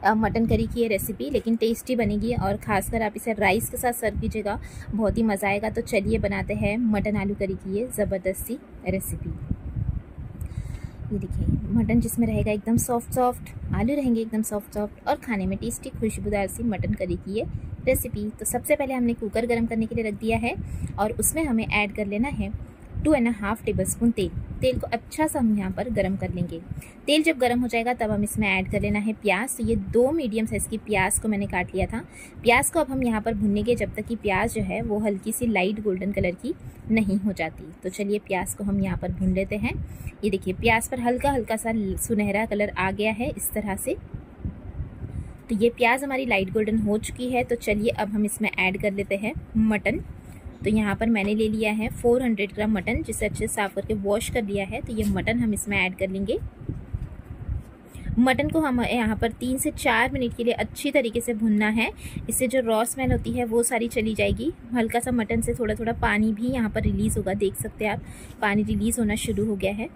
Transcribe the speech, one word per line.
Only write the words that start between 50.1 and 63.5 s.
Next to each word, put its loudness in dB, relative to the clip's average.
तो 0
यहाँ 2
पर 0
मैंने 2
ले 2
लिया 0
है -2
फ़ोर 2
हंड्रेड 0
ग्राम 0
मटन, 0
जिसे -2
अच्छे -2
से 0
साफ़ -2
करके -2
wash 0
कर 0
लिया 0
है। -6
तो -8
ये 0
मटन 2
हम 2
इसमें -2
ऐड 2
कर 0
लेंगे। 0
मटन 4
को 2
हम 2
यहाँ 0
पर 0
तीन -2
से 0
चार 2
मिनट -2
के -2
लिए 4
अच्छी -4
तरीके 2
से -2
भूनना 4
है। 2
इससे 0
जो 2
raw 4
smell 0
होती 0
है 0
वो 2